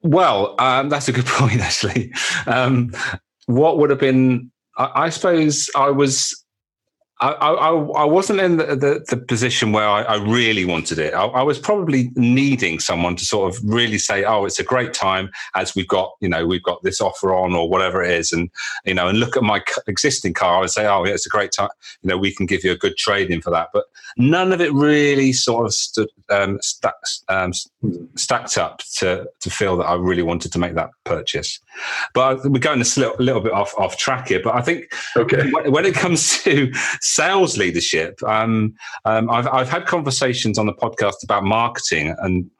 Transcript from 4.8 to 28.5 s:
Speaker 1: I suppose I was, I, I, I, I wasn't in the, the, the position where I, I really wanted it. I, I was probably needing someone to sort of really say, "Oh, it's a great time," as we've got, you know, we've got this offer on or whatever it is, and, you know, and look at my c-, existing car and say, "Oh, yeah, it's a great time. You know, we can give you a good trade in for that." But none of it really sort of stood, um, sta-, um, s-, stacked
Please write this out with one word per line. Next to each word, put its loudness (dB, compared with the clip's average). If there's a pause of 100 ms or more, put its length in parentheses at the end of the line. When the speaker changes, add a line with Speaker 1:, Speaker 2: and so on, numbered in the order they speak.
Speaker 1:
I 0
suppose 0
I 4
was, 0 (840)
I, 2
I, 0
I, 2
I 0
wasn't 2
in 4
the, 2
the, 0
the 0
position 0
where 4
I, 4
I 0
really 2
wanted -2
it. -2
I, 0
I 0
was 2
probably 0
needing 2
someone 0
to -8
sort 0
of -10
really 0
say, 0
"Oh, 2
it's -4
a -2
great -2
time," -2 (240)
as -2
we've -2
got, 0
you -2
know, 0
we've -2
got -4
this -4
offer -2
on 0
or 0
whatever 0
it 0
is, 0
and, -2 (340)
you -2
know, 0
and 2
look -2
at 2
my 2
c-, -6
existing -2
car 2
and -2
say, -2
"Oh, 2
yeah, 0
it's -4
a -14
great 0
time. -2 (340)
You -2
know, 0
we 0
can -2
give -2
you 2
a 0
good -2
trade 0
in -2
for -6
that." 0
But 0 (320)
none 4
of 0
it 2
really 4
sort 0
of -2
stood, -2 (200)
um, 0
sta-, -4 (380)
um, 0
s-, -8 (480)
stacked -2